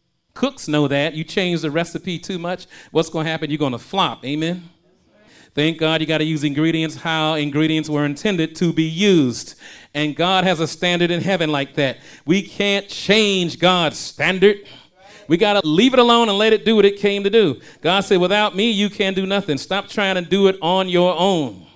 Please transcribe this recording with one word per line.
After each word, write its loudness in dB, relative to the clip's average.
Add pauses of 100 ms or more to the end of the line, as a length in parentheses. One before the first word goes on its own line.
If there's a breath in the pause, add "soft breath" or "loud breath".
(340)
Cooks -4
know 2
that. -2
You -8
change -2
the -4
recipe -6
too -8
much, -8 (240 loud breath)
what's 0
gonna -4
happen? -6
You're -2
gonna -2
flop. -4
Amen? -6 (840 soft breath)
Thank 0
God 0
you -2
gotta 0
use -2
ingredients 0
how -2
ingredients -2
were 0
intended -2
to 0
be 0
used. 0 (380 loud breath)
And -4
God 0
has 2
a 0
standard 0
in -2
heaven 0
like -4
that. -2 (260 loud breath)
We 2
can't -4
change 0
God's 2
standard. 0 (640 loud breath)
We 4
gotta 2
leave 4
it 4
alone 4
and 0
let 4
it 0
do 2
what 6
it 2
came -2
to -2
do. 2 (220 loud breath)
God 2
said, 2
"Without 0
me, 0
you 0
can't -2
do -2
nothing." -2
Stop -6
trying -2
to -2
do 2
it 2
on 0
your 2
own. -2